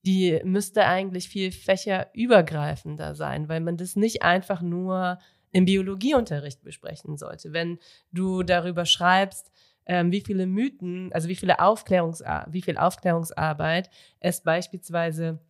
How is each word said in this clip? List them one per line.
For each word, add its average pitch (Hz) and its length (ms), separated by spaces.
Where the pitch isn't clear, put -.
die 185 380
müsste 202 420
eigentlich 180 440
viel 185 220
fächerübergreifender 160 1600
sein, 151 340
weil 165 120
man 170 160
das 180 180
nicht 220 260
einfach 180 400
nur 180 560
im 185 140
Biologieunterricht 190 1000
besprechen 147 540
sollte. - 360
Wenn 170 260
du 185 320
darüber 175 420
schreibst, 185 640
ähm, 175 260
wie 202 100
viele 190 240
Mythen, 185 680
also 165 140
wie 180 80
viele 185 240
Aufklärungsar-, 170 920
wie 180 100
viel - 160
Aufklärungsarbeit 165 1120
es 175 220
beispielsweise 165 1000